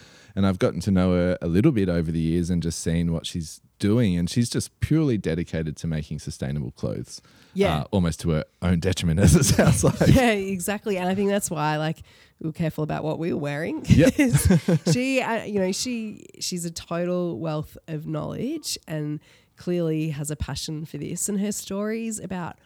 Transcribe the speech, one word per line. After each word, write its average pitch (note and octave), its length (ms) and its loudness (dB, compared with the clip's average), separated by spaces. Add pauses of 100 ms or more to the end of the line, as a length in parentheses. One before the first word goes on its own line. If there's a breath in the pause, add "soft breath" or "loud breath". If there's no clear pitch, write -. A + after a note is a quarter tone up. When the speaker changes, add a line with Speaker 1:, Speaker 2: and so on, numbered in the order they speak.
(340 loud breath)
Speaker 1:
And F#2+ 100 0
I've F#2+ 140 0
gotten A#2 220 -2
to G2+ 100 -2
know F#2 220 4
her F2+ 280 2
a E2 60 -4
little F#2+ 240 4
bit G2+ 180 0
over E2+ 220 0
the E2 100 -2
years E2 300 0
and F2 140 0
just E2 160 -4
seen E2+ 320 0
what - 140 -4
she's - 340 -8 (180)
doing. G#2 380 2
And F2 120 0
she's A#2+ 220 0
just - 300 -6
purely D3 380 2
dedicated E2 600 -4
to - 80 -8
making D#2 320 -6
sustainable C#2 540 -6
clothes. - 480 -8 (340 loud breath)
Speaker 2:
Yeah. F#3 260 0
Speaker 1:
Uh, - 100 -6
almost F2 300 0
to E2+ 100 -2
her D#2 140 0 (180)
own F2 180 2
detriment, E2+ 400 0
<laughs> - 0 -
as G#2 140 8
it D#3+ 100 6
sounds - 400 4
like. - 240 2
Speaker 2:
Yeah, B3 240 8
exactly. G3 680 -2
And F3+ 100 -2
I F#3+ 80 0
think G3+ 140 2
that's G3+ 200 0
why, D3+ 280 0
like, D#3 200 -2 (400 loud breath)
we - 100 -8
were D#3 60 -4
careful D#3 300 -2
about D3+ 180 -4
what D3+ 160 -4
we E3 140 -2
were - 80 -2
wearing. D3 460 -4
Speaker 1:
Yep. - 280 8
Speaker 2:
<laughs> - 20 -16
'Cause F#3 680 4
Speaker 1:
<laughs> F3 60 4
Speaker 2:
she, B3+ 280 2
uh, A3+ 240 -2
you G#3 140 -4
know, F#3+ 140 2
she, A3 540 -6 (120)
she's F3 260 -6
a E3+ 60 -6
total F3 720 -4
wealth D#3 360 -6 (120)
of D#3 180 -8
knowledge D#3 800 -6
and D3+ 320 -6 (380 soft breath)
clearly D#3+ 540 -2
has D3 200 -6
a D3 60 -6
passion D#3 480 -8
for - 120 -12
this. D#3 320 -6
And G3+ 120 -2
her G#3 120 -2
stories G#3+ 680 -6
about F#3 460 -8